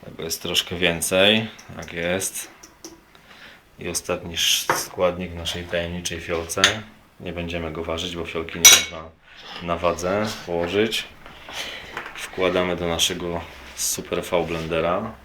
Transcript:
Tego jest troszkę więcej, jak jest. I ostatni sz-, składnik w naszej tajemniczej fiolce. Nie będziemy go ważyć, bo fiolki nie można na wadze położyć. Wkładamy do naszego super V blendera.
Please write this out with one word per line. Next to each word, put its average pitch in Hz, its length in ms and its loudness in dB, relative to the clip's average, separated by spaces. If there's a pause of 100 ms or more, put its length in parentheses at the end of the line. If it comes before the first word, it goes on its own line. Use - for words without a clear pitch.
Tego - 180 -10
jest 82 180 -4
troszkę 90 340 0
więcej, 92 720 4 (300)
jak 82 160 -10
jest. - 580 -2 (1300)
I 87 100 -6
ostatni 87 440 -2
sz-, - 440 2
składnik 90 540 0
w 85 40 -8
naszej 85 280 -4
tajemniczej 87 560 -4
fiolce. 82 420 -2 (580)
Nie 90 140 -8
będziemy 85 380 -4
go 82 120 -4
ważyć, 85 320 -2
bo 85 100 -4
fiolki 82 340 -6
nie 82 120 10
można 82 320 4 (600)
na 85 140 0
wadze 87 480 2 (200)
położyć. 90 580 2 (1120)
Wkładamy 90 600 2
do 85 120 -2
naszego 85 540 0 (340)
super - 480 -2
V 87 200 2
blendera. 85 680 0 (140)